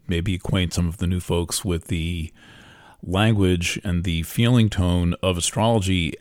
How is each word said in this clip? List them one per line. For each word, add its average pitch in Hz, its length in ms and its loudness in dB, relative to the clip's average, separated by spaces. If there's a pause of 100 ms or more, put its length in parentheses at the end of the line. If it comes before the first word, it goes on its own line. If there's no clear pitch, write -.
maybe 90 260 -2
acquaint 90 400 -2
some 87 140 0
of 80 100 -6
the 90 80 -2
new 90 140 0
folks 87 440 -2
with 87 240 -4
the 82 460 -4 (680)
language 92 800 2
and 87 200 -2
the 82 200 0
feeling 117 460 2
tone 87 520 2
of 92 160 0
astrology 95 840 0